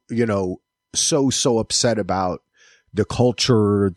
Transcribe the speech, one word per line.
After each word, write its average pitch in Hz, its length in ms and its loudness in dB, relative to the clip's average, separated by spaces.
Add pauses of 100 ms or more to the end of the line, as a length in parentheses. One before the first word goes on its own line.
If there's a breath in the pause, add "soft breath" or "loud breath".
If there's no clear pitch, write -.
you 117 160 -2
know, 98 360 -2 (340)
so, 139 360 0
so 120 280 0
upset 110 400 -2
about 92 440 -4 (520 soft breath)
the 104 100 0
culture 104 920 2